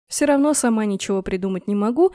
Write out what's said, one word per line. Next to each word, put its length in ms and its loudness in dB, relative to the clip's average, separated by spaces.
Всё 180 -2
равно 280 2
сама 320 0
ничего 360 -2
придумать 460 -6
не 80 -2
могу, 400 2